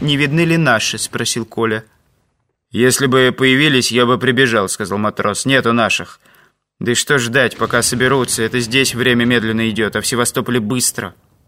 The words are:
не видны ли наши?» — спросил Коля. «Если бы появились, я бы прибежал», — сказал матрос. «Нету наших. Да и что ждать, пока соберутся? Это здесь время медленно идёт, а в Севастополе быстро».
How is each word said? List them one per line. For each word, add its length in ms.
не 160
видны 280
ли 120
наши?» — 420
спросил 460
Коля. 400
«Если 340
бы 300
появились, 560
я 140
бы 120
прибежал», — 520
сказал 280
матрос. 480
«Нету 280
наших. 460
Да 120
и 40
что 220
ждать, 380
пока 260
соберутся? 640
Это 160
здесь 360
время 300
медленно 440
идёт, 260
а 60
в 60
Севастополе 520
быстро». 560